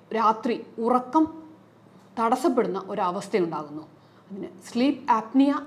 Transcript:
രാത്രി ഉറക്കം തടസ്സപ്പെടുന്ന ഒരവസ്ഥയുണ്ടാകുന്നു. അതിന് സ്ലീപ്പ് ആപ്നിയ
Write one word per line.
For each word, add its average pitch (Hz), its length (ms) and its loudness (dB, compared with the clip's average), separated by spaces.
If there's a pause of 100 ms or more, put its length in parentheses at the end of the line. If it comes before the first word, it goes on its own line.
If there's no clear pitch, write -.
(160)
രാത്രി 220 400 2 (300)
ഉറക്കം 254 400 2 (960)
തടസ്സപ്പെടുന്ന 233 600 2 (120)
ഒരവസ്ഥയുണ്ടാകുന്നു. 170 920 -2 (440)
അതിന് - 220 -12 (180)
സ്ലീപ്പ് 269 440 0
ആപ്നിയ 262 400 4 (160)